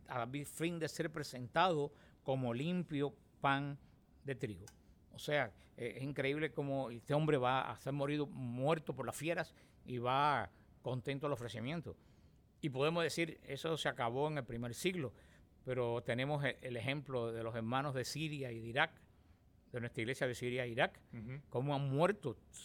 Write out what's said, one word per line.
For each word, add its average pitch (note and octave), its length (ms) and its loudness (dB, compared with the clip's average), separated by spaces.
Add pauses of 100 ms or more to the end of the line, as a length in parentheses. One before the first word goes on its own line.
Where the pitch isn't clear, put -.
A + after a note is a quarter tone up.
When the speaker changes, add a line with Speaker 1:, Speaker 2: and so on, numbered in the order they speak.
Speaker 1:
a B2 180 -2
bi-, C#3 200 -6
fin E3+ 340 -2
de D#3 80 0
ser D#3+ 240 -4
presentado D3 800 2 (300)
como C3 300 2
limpio D3 640 0 (240)
pan C#3 380 2 (480)
de C3+ 100 -4
trigo". G#2+ 300 -6 (460)
O - 80 -16
sea, C#3 340 2 (240)
eh, A#2+ 200 -6
es B2+ 60 -6
increíble C#3+ 480 0
cómo C#3 400 -2
este A#2+ 220 -4
hombre D3+ 240 6
va B2+ 340 2
a A2+ 80 -10
ser - 140 -4
morido, C#3+ 340 0
muerto C3+ 680 0
por B2 100 -4
las A#2 100 -2
fieras E3 380 -2 (320)
y B2+ 120 -4
va B2+ 520 4 (320)
contento C3+ 460 -2
al C#3+ 60 0
ofrecimiento. A#2+ 600 -4 (680)
Y D#3 80 0
podemos D3+ 340 4
decir, D#3+ 400 0
eso D3+ 340 -2
se D3 120 0
acabó B2+ 380 2
en D#3 100 -2
el C3 60 -2
primer A#2 300 -6
siglo, F3+ 400 -2 (500)
pero A#2+ 400 0
tenemos C#3 400 0
e-, B2+ 180 0
el B2 160 -6
ejemplo C3 540 -2
de A2+ 120 -4
los A2+ 120 -4
hermanos B2+ 380 0
de B2+ 120 -2
Siria C#3+ 460 -4
y A2+ 80 -8
de A2+ 80 -8
Irak, C#3 340 4 (720)
de B2 80 -2
nuestra A#2 220 -2
iglesia B2+ 240 0
de B2 80 2
Siria B2 320 -2
e B2 40 -4
Irak, C3+ 300 2 (140)
Speaker 2:
Ujú. B2+ 360 -8
Speaker 1:
cómo C#3 260 0
han C#3 140 0
muerto D3+ 480 2 (280)